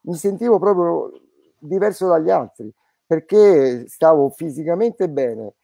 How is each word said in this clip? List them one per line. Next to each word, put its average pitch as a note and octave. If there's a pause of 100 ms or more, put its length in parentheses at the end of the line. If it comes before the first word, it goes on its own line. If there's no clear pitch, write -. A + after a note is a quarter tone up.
mi F3
sentivo G3+
proprio E3+ (460)
diverso F#3
dagli E3
altri, A2+ (340)
perché D#3+
stavo D#3
fisicamente E3+
bene A#2 (100)